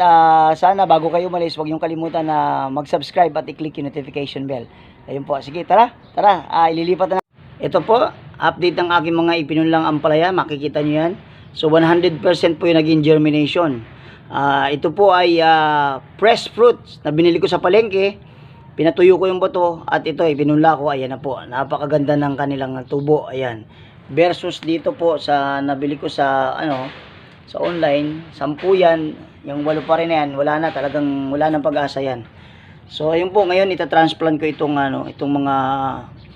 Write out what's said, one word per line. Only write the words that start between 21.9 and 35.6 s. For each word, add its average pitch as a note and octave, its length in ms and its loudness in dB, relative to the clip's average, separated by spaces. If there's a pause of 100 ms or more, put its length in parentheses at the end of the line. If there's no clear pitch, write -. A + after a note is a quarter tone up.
ng C#3+ 160 -2
kanilang C3+ 400 -6 (160)
tubo. C#3+ 400 -2
Ayan. B2 320 -6 (480)
Versus E3+ 480 -2
dito D#3+ 320 -4
po E3+ 240 -2
sa C#3 480 -2
nabili C#3+ 320 -4
ko D3 160 -8
sa, C3+ 480 -2
ano, C#3+ 320 -6 (560)
sa - 160 -8
online, D#3 720 -2
sampu D3+ 400 -2
yan. E3 560 0 (100)
Yung D3 240 -8
walo D#3 160 -2
pa D#3+ 160 0
rin E3 160 -2
na D#3 80 2
yan. C#3+ 160 -4
Wala D3+ 240 0
na. D#3+ 80 -2
Talagang C#3 640 -4
wala D3+ 160 0
nang D3+ 160 -2
pag-asa D3 320 -2
yan. C3 240 -6 (640)
So, - 240 -6
ayun F3+ 240 -2
po. G#3 80 4
Ngayon, F#3 320 0
itatransplant D#3+ 640 0
ko D#3 80 -4
itong, D3 320 -2
ano, C#3 320 -4
itong C#3+ 240 -4
mga, C#3 220 0 (800)